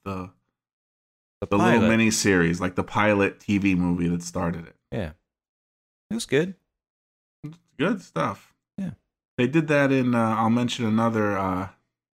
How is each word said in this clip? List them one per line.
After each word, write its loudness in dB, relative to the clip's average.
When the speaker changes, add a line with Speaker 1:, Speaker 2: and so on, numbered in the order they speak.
Speaker 1:
the, -10
Speaker 2:
The -8
Speaker 1:
the 0
little 4
Speaker 2:
pilot. 4
Speaker 1:
miniseries, 2
like, -4
the -2
pilot 0
T -2
V 2
movie 0
that -2
started -6
it. -20
Speaker 2:
Yeah. -8
It -6
was -6
good. -2
Speaker 1:
It's -16
good -2
stuff. -8
Speaker 2:
Yeah. -8
Speaker 1:
They 2
did 0
that 2
in, 2
uh, 2
I'll 0
mention 0
another, 0
uh, -4